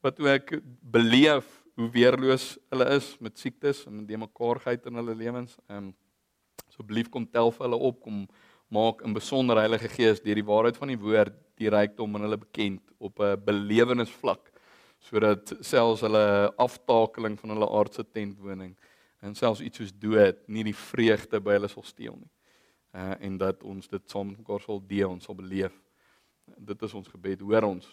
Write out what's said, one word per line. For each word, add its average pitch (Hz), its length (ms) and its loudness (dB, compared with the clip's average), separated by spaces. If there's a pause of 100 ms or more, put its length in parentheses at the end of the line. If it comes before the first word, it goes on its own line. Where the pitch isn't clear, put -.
wat 131 180 -4
ook 143 420 0 (200)
beleef 127 800 4 (120)
hoe 117 140 -4
weerloos 127 680 2 (140)
hulle 131 240 2
is - 240 -4
met 110 180 -14
siektes - 480 -6
en 107 200 -14
met 107 120 -10
mekaarheid 120 680 -4
in 120 100 -12
hulle 117 200 -6
lewens. 120 420 -10 (120)
Ehm, 101 220 -12 (760)
asseblief 113 420 -6
kom 120 160 -6
tel 117 260 2
vir 123 180 -6
hulle 117 100 -2
op, 127 220 -2
kom 101 260 -10 (420)
maak 110 320 0
in 110 120 -6
besonder, 123 440 2
Heilige 110 300 2
Gees, 110 320 4
deur 104 160 -2
die 104 80 -2
waarheid 110 340 2
van 143 100 -10
die 127 100 -6
woord, 104 360 2 (220)
die 107 140 -2
rykdom 104 460 0
in 104 60 -6
hulle 104 160 -4
bekend 101 440 -6 (160)
op 101 220 -14
'n 101 260 0
belewenisvlak, 107 1040 0 (520)
sodat 104 500 0 (120)
selfs 117 400 2
hulle 104 540 2
aftakeling 113 800 0
van 107 160 -12
hulle 107 140 0 (100)
aardse 107 320 -2
tentwoning 98 640 -12 (520)
en 101 120 -12
selfs 107 280 -2
iets - 160 -14
soos 98 120 -12
dood 104 460 4 (120)
nie 110 160 -6
die 101 80 -6
vreugde 110 680 0
by 101 140 2
hulle 101 140 -2
sal - 140 -20
steel 113 320 -16
nie. - 140 -20 (680)
Eh, 92 160 -8 (140)
en 95 140 -8
dat 95 260 -2
ons 98 220 -16
dit - 200 -10
saam 101 220 -8
met 104 100 -20
mekaar 104 220 -10
sal 101 260 -10
deel 98 220 0
en 90 100 -12
sal 92 160 -16
beleef. 95 360 -6 (840)
Dit 104 280 -14
is 104 100 -12
ons 98 160 -16
gebed, 95 320 -10
hoor 110 240 2
ons 92 260 -6